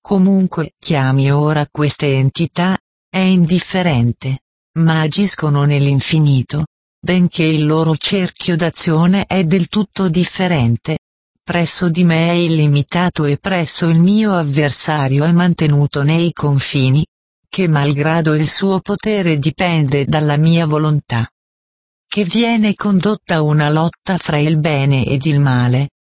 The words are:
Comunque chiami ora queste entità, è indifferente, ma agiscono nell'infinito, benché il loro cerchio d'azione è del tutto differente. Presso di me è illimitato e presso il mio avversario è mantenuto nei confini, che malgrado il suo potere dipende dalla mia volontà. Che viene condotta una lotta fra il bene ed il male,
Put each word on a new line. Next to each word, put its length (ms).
Comunque 760
chiami 540
ora 380
queste 460
entità, 640
è 100
indifferente, 1200
ma 220
agiscono 640
nell'infinito, 1000
benché 420
il 240
loro 300
cerchio 600
d'azione 680
è 180
del 240
tutto 400
differente. 920
Presso 460
di 160
me 240
è 40
illimitato 920
e 140
presso 500
il 100
mio 380
avversario 880
è 80
mantenuto 680
nei 280
confini, 720
che 180
malgrado 680
il 120
suo 340
potere 580
dipende 680
dalla 320
mia 300
volontà. 600
Che 180
viene 500
condotta 680
una 300
lotta 480
fra 180
il 220
bene 480
ed 180
il 160
male, 480